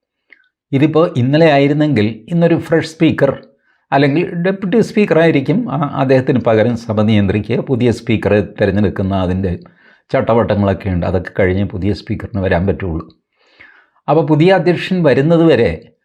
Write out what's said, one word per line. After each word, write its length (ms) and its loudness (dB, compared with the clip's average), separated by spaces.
ഇതിപ്പോൾ 460 2
ഇന്നലെ 340 2
ആയിരുന്നെങ്കിൽ 800 0
ഇന്നൊരു 300 2
ഫ്രഷ് 280 -2
സ്പീക്കർ 600 -2
അല്ലെങ്കിൽ 420 0
ഡെപ്യൂട്ടി 480 0
സ്പീക്കറായിരിക്കും, 920 0
ആ, 280 -4
അദ്ദേഹത്തിന് 400 2
പകരം 380 0
സഭ 240 -4
നിയന്ത്രിക്കുക. 560 0
പുതിയ 340 0
സ്പീക്കറെ 500 0
തിരഞ്ഞെടുക്കുന്ന 760 -2
അതിൻ്റെ 440 -2
ചട്ടവട്ടങ്ങളൊക്കെ 760 0
ഉണ്ട്, 160 -2
അതൊക്കെ 340 -4
കഴിഞ്ഞ് 240 0
പുതിയ 300 -4
സ്പീക്കറിന് 480 -8
വരാൻ 260 0
പറ്റുള്ളൂ. 520 -6
അപ്പോൾ 160 2
പുതിയ 280 4
അധ്യക്ഷൻ 500 0
വരുന്നത് 400 2
വരെ 480 0